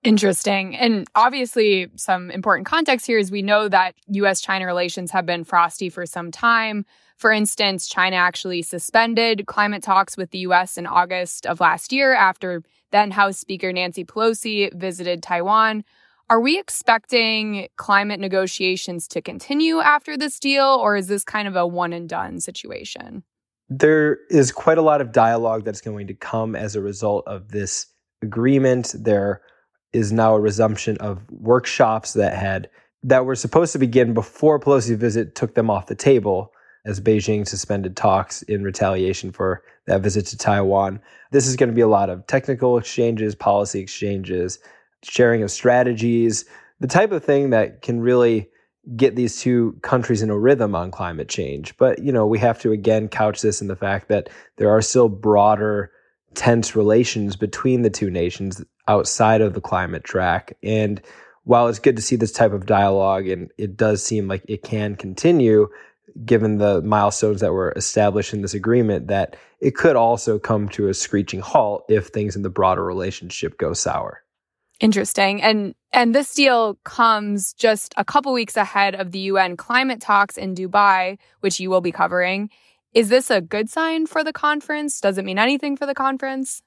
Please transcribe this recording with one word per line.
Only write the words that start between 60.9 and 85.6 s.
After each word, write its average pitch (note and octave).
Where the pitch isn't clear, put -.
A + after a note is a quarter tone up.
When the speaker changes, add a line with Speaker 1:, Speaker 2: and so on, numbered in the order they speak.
Speaker 2:
while A#2+
it's G#2+
good C3
to A2+
see B2+
this A2
type A2
of F#2+
dialogue, G2
and F2+
it G2+
does G#2+
seem G#2+
like F#2+
it G#2
can G#2
continue, A2+
given A2
the G2+
milestones G#2
that F#2+
were F#2
established G#2
in G#2+
this G2
agreement, G#2
that G2
it C#3
could D#3
also A#2
come G#2
to G2+
a F#2+
screeching -
halt G#2
if G#2
things G#2
in G2+
the F#2+
broader F#2
relationship F2+
go E2
sour. -
Speaker 1:
Interesting. G3+
And, G#3+
and A#3
this C#4
deal A#3+
comes G#3
just -
a G3+
couple C#4
weeks A#3
ahead G3
of F#3+
the G3
U G3
N F3+
climate B3
talks G3+
in F#3+
Dubai, F#3
which F#3+
you F#3
will F#3
be F3
covering. F3+
Is A3+
this B3+
a G#3+
good G#3
sign D#4+
for D#4
the D4+
conference? D4+
Does G3
it G3
mean F#3+
anything C#4